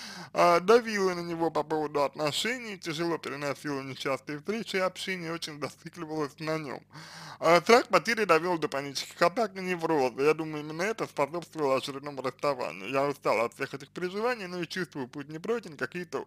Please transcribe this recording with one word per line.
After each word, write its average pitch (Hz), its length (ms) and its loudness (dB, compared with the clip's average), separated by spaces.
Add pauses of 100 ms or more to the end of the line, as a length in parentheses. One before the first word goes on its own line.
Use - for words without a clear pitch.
(340)
а, 175 260 6
давила 208 540 4
на 175 60 -4
него 165 300 0
по 156 120 2
поводу 151 400 0
отношений, 202 760 -2
тяжело 170 400 -2
переносила 139 640 -4
нечастые 135 600 -6
встречи 202 360 -4
и 190 40 0
общение, 185 520 -4
очень 165 260 -8
зацикливалась 151 800 -6
на 156 200 -2
нем. 143 240 -8 (560)
А, 165 240 8
страх 240 260 8
потери 208 380 2
довел 170 320 4
до 147 100 0
панических 139 540 -6
атак 190 340 2
и 190 60 -6
невроза. 160 580 2
Я 151 140 6
думаю, 156 300 -6
именно 156 180 -6
это 202 240 -2
способствовало 147 720 -2
очередному 139 440 -6
расставанию. 123 680 -4
Я 135 180 2
устала 120 380 2
от - 80 -6
всех - 180 -6
этих 139 160 -10
переживаний, 202 600 -4
но 180 120 -8
и 165 80 -4
чувствую, 151 400 -6
путь 143 220 -12
не 156 80 -10
пройден, 196 400 -6
какие-то 139 480 -6